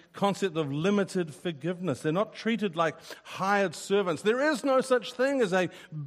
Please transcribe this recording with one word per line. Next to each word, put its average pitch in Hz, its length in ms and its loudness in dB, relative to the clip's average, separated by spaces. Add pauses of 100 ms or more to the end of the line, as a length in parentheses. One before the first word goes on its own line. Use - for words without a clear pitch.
(120)
concept 190 440 0
of 147 160 -2
limited 180 600 0
forgiveness. 170 680 -6
They're 156 100 0
not 202 240 0
treated 214 400 -2
like 165 220 0 (260)
hired 196 540 0
servants. 185 460 0
There 254 280 4
is 269 140 -2
no 262 160 4
such 240 320 0
thing 269 280 0
as 190 120 2
a 185 180 2 (360)